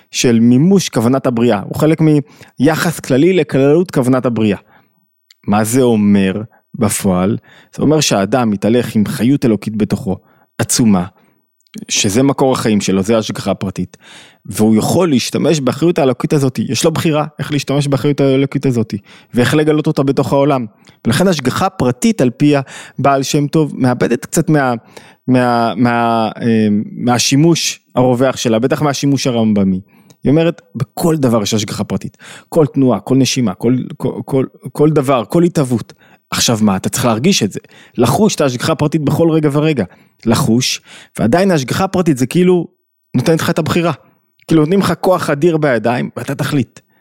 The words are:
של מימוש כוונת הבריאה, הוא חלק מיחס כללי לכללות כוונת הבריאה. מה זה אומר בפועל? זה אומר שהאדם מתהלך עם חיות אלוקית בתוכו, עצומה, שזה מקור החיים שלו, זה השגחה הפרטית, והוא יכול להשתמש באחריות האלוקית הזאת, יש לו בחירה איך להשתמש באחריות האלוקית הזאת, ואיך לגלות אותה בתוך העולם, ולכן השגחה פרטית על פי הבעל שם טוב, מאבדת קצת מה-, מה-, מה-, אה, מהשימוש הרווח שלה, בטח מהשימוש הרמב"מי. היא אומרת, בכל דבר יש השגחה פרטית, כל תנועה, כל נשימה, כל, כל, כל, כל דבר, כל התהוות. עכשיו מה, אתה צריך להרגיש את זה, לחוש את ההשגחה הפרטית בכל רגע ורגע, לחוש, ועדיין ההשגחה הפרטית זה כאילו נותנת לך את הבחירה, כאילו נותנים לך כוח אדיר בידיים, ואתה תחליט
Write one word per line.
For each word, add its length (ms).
של 300
מימוש 480
כוונת 380
הבריאה, 340
הוא 160
חלק 240
מיחס 1000
כללי 320
לכללות 580
כוונת 360
הבריאה. 320
מה 180
זה 180
אומר 600
בפועל? 640
זה 60
אומר 180
שהאדם 500
מתהלך 440
עם 120
חיות 380
אלוקית 320
בתוכו, 400
עצומה, 460
שזה 340
מקור 300
החיים 280
שלו, 220
זה 160
השגחה 320
הפרטית, 460
והוא 300
יכול 340
להשתמש 500
באחריות 380
האלוקית 340
הזאת, 260
יש 260
לו 60
בחירה 360
איך 140
להשתמש 340
באחריות 340
האלוקית 460
הזאת, 280
ואיך 200
לגלות 320
אותה 160
בתוך 300
העולם, 340
ולכן 220
השגחה 400
פרטית 520
על 100
פי 240
הבעל 240
שם 240
טוב, 300
מאבדת 500
קצת 240
מה-, 240
מה-, 480
מה-, 540
אה, 260
מהשימוש 880
הרווח 420
שלה, 220
בטח 240
מהשימוש 440
הרמב"מי. 540
היא 60
אומרת, 320
בכל 420
דבר 260
יש 120
השגחה 300
פרטית, 320
כל 180
תנועה, 340
כל 160
נשימה, 380
כל, 220
כל, 160
כל, 200
כל 180
דבר, 380
כל 140
התהוות. 500
עכשיו 320
מה, 140
אתה 120
צריך 160
להרגיש 380
את 100
זה, 80
לחוש 360
את 60
ההשגחה 320
הפרטית 300
בכל 280
רגע 220
ורגע, 320
לחוש, 540
ועדיין 320
ההשגחה 340
הפרטית 340
זה 80
כאילו 400
נותנת 240
לך 100
את 80
הבחירה, 340
כאילו 140
נותנים 180
לך 200
כוח 300
אדיר 260
בידיים, 600
ואתה 180
תחליט 460